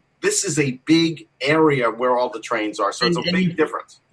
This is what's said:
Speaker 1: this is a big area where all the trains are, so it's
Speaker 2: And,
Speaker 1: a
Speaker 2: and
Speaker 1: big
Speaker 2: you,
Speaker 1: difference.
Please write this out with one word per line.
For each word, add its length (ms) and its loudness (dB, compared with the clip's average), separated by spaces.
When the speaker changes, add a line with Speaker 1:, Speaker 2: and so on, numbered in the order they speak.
Speaker 1:
this 240 0
is 120 -4
a 140 2
big 400 2
area 500 2
where 260 0
all 120 0
the 100 -12
trains 400 -4
are, 140 0
so 120 -4
it's 120 0
Speaker 2:
And, 80 -4
Speaker 1:
a 40 -4
Speaker 2:
and 80 0
Speaker 1:
big 120 2
Speaker 2:
you, 40 -4
Speaker 1:
difference. 460 -4